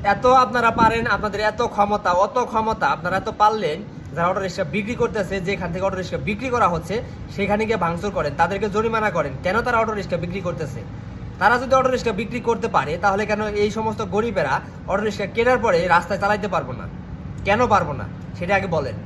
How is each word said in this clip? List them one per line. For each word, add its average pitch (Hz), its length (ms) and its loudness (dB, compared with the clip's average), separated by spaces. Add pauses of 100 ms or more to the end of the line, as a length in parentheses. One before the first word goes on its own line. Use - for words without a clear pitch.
এত 202 220 2
আপনারা 240 460 6
পারেন, 226 360 4
আপনাদের 202 320 -2
এত 214 220 0
ক্ষমতা, 208 500 2
অত 185 260 4
ক্ষমতা, 220 500 0
আপনারা 160 300 0
এত 190 200 -4
পারলেন, 208 460 2 (320)
যারা 170 120 2
অটো 190 120 0
রিক্সা 190 240 -4
বিক্রি 202 320 -4
করতেছে, 196 460 -2
যেখান 180 320 -4
থেকে 185 120 -2
অটো 190 100 0
রিক্সা 180 220 -6
বিক্রি 208 320 -4
করা 233 180 4
হচ্ছে, 175 360 -2 (320)
সেখানে 208 300 0
গিয়ে 220 120 0
ভাঙচুর 175 340 -2
করেন, 147 260 -2
তাদেরকে 196 320 0
জরিমানা 220 400 0
করেন। 151 240 -2 (100)
কেন 196 180 2
তারা 233 180 2
অটো 220 140 0
রিক্সা 185 240 -4
বিক্রি 175 240 -6
করতেছে? 170 420 -6 (560)
তারা 220 180 6
যদি 262 180 2
অটো 262 140 4
রিক্সা 240 220 0
বিক্রি 220 280 -4
করতে 226 280 0
পারে, 160 300 0
তাহলে 202 280 2
কেন 214 220 -2
এই 208 240 0
সমস্ত 220 300 -4
গরিবেরা 185 600 0 (260)
অটো 196 160 0
রিক্সা 208 220 -2
কেনার 233 320 2
পরে 185 300 2
রাস্তায় 180 320 4
চালাইতে 202 280 0
পারবো 165 240 -2
না? 107 160 -10 (580)
কেন 220 220 4
পারবো 175 260 4
না, 120 100 -6 (360)
সেটা 175 160 0
আগে 190 120 0
বলেন। 143 280 -2 (100)